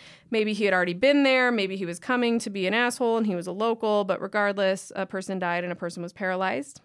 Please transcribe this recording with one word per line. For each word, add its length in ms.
Maybe 220
he 140
had 80
already 200
been 300
there. 260
Maybe 280
he 80
was 140
coming 400
to 100
be 180
an 60
asshole, 440
and 80
he 100
was 120
a 60
local. 500
But 180
regardless, 720
a 120
person 340
died 240
and 80
a 40
person 280
was 80
paralyzed. 720